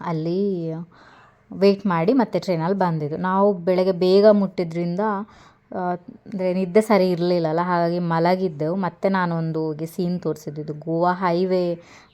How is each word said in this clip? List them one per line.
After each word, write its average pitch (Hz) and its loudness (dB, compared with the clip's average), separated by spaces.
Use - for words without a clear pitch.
ಅಲ್ಲಿ 170 -4
ವೇಟ್ 196 2
ಮಾಡಿ 175 0
ಮತ್ತೆ 220 0
ಟ್ರೈನಲ್ಲಿ 175 -2
ಬಂದಿದ್ದು. 160 -2
ನಾವು 190 2
ಬೆಳಗ್ಗೆ 185 0
ಬೇಗ 185 4
ಮುಟ್ಟಿದ್ರಿಂದ, 180 2
ಆ, - -8
ಅಂದ್ರೆ 180 -6
ನಿದ್ದೆ 185 2
ಸರಿ 185 4
ಇರ್ಲಿಲ್ಲಲ್ಲ, 170 2
ಹಾಗಾಗಿ 175 0
ಮಲಗಿದ್ದೆವು. 170 0
ಮತ್ತೆ 190 -2
ನಾನೊಂದು 165 -2
ಹೋಗಿ 156 -4
ಸೀನ್ 175 -4
ತೋರಿಸಿದ್ದು, 156 -8
ಗೋವಾ 165 0
ಹೈವೇ, 180 0